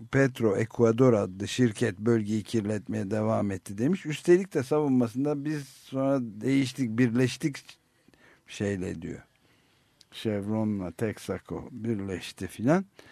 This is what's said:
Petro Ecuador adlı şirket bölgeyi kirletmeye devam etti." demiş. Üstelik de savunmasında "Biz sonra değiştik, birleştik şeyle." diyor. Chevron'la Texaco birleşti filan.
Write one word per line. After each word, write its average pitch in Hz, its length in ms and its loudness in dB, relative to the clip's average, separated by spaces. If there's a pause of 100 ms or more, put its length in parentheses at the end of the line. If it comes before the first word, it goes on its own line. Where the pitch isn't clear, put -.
(120)
Petro 127 460 2
Ecuador 113 560 4
adlı 98 340 0
şirket 113 520 0
bölgeyi 110 440 2
kirletmeye 104 680 -4
devam 107 400 0
etti." 98 260 -8
demiş. 151 280 -2
Üstelik 175 480 2
de 143 100 0
savunmasında 139 840 0
"Biz 147 220 -4
sonra 135 540 -2
değiştik, 127 760 -2
birleştik 127 840 0 (680)
şeyle." 92 540 -4
diyor. 78 200 -10 (880)
Chevron'la 104 800 -2
Texaco 92 800 -6
birleşti 98 760 -6
filan. 160 380 2 (260)